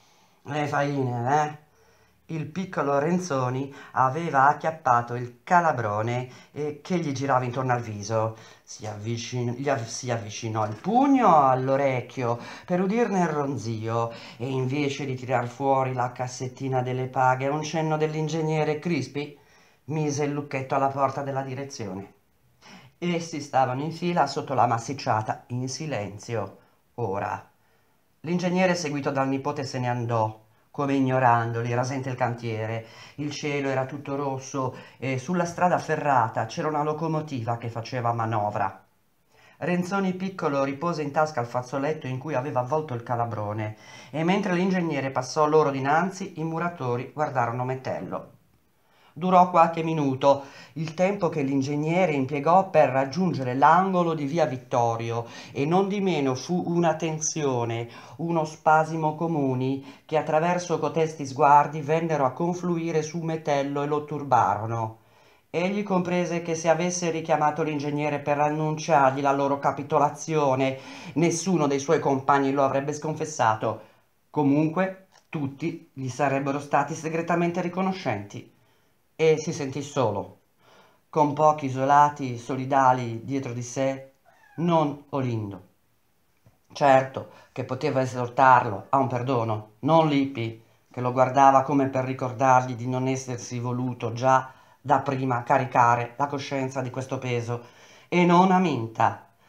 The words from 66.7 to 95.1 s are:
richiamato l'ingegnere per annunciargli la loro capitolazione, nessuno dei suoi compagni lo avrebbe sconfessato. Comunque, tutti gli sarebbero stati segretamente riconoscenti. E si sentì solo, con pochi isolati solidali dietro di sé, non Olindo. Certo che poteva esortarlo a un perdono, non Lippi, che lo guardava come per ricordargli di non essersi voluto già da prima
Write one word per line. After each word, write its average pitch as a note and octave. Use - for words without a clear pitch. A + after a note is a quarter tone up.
richiamato D#3
l'ingegnere D3
per C#3+
annunciargli D3+
la C#3
loro C#3
capitolazione, C#3+
nessuno E3+
dei C#3
suoi C#3+
compagni C#3
lo C#3
avrebbe C#3
sconfessato. C3
Comunque, D#3
tutti D3+
gli C3
sarebbero C#3
stati C#3+
segretamente E3+
riconoscenti. F3
E D#3
si D#3
sentì C#3
solo, G#2+
con D3
pochi D3+
isolati C3+
solidali B2+
dietro C3
di B2
sé, C3+
non D#3
Olindo. A2
Certo C3
che B2
poteva C3
esortarlo B2
a C#3
un B2+
perdono, A#2
non D#3+
Lippi, C3+
che B2
lo B2
guardava C3
come C#3
per C3
ricordargli B2+
di A#2
non B2+
essersi B2+
voluto A#2+
già C3
da C3+
prima B2+